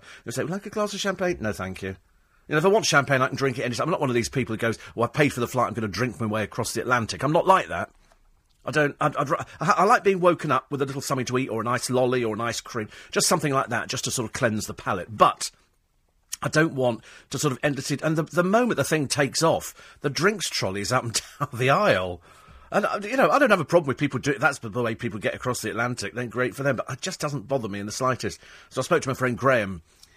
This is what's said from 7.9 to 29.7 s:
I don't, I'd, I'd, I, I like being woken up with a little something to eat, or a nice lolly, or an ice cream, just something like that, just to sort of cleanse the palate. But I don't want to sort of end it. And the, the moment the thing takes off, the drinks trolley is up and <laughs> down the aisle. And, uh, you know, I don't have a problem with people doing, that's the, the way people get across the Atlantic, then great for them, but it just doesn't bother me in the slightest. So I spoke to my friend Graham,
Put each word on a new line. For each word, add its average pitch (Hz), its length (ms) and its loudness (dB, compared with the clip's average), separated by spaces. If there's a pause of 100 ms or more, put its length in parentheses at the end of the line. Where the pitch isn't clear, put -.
I 127 40 -4
don't, 147 280 0
I'd, 147 140 2
I'd, 139 160 -2 (300)
I, 156 180 2
I 175 60 4
like 220 180 4
being 196 160 4
woken 170 320 2
up 127 220 0
with 139 100 -2
a - 20 2
little 139 160 -6
something 131 260 -2
to 123 120 0
eat, 135 120 -2
or 110 100 -2
a 110 40 -4
nice 123 240 -2
lolly, 127 360 2
or 110 100 -2
an 104 60 -4
ice 117 200 -4
cream, 107 280 -8 (240)
just 196 160 2
something 156 240 2
like 135 160 0
that, 110 180 -2
just - 200 -6
to 123 40 -4
sort 117 160 -2
of - 60 -12
cleanse 107 340 0
the 107 80 -8
palate. 101 420 -6
But - 360 2 (920)
I 143 60 -4
don't 156 260 4
want 123 300 0 (260)
to 143 80 -4
sort 143 140 2
of 123 100 -6
end 147 160 0
it. 139 240 -4
And 160 140 2
the, 160 80 0
the 165 180 0
moment 214 340 2
the 139 60 2
thing 156 240 0
takes 139 340 0
off, 160 320 2 (280)
the 151 100 -2
drinks 175 400 0
trolley 101 300 -4
is 101 100 -6
up 123 140 2
and 113 260 -4
<laughs> - 80 -20
down 143 140 -2
the 127 180 2
aisle. 107 500 2 (520)
And, - 140 2
uh, - 180 -2
you 220 120 -4
know, 214 140 6
I 214 80 6
don't 277 120 6
have 196 100 6
a 147 40 -2
problem 160 220 4
with 131 120 -2
people 135 200 0
doing, 117 220 -2
that's 139 180 2
the, 117 100 -10
the 117 140 -2
way 113 140 -2
people 110 240 -6
get 110 160 -2
across 123 260 -4
the 110 80 -4
Atlantic, 113 440 -4
then 123 140 -6
great 113 280 -2
for 139 80 -6
them, 139 100 2
but - 160 -6
it 131 100 -10
just - 200 -8
doesn't 139 260 -6
bother 117 220 -2
me 98 100 -6
in 101 80 -8
the 107 60 -8
slightest. 127 480 -2 (300)
So - 100 -4
I - 20 -2
spoke 156 200 2
to - 60 -4
my 131 60 -2
friend 123 240 0
Graham, 104 440 0 (340)